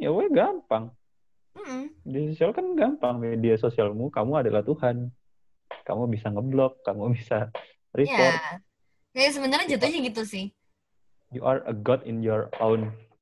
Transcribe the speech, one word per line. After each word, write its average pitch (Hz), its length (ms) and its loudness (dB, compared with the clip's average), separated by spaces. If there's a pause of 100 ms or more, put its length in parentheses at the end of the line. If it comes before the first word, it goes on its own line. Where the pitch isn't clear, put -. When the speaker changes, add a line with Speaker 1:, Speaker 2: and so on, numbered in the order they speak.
Speaker 1:
ya 143 80 0
weh 208 160 2
gampang. 285 640 2 (640)
Speaker 2:
Mm-mm. 294 480 -10
Speaker 1:
Di 151 320 -4
sosial 170 160 2
kan 359 240 -4
gampang, 233 480 0
media 117 320 2
sosialmu, 113 560 0
kamu 135 320 0
adalah 104 240 2
Tuhan. 123 400 0 (800)
Kamu 113 240 -2
bisa 110 240 -2
ngeblok, 131 480 0
kamu 104 320 -2
bisa 117 400 -2 (400)
report. 139 400 4
Speaker 2:
Iya. 160 240 -6 (560)
Ya 262 160 4
sebenarnya 285 480 0
jatuhnya 294 240 0
gitu 220 240 -4
sih. 202 240 -8 (800)
Speaker 1:
You 123 160 -6
are 135 180 2
a 113 140 -6
god 123 260 2
in 113 220 -6
your 107 320 0
own 113 320 2 (320)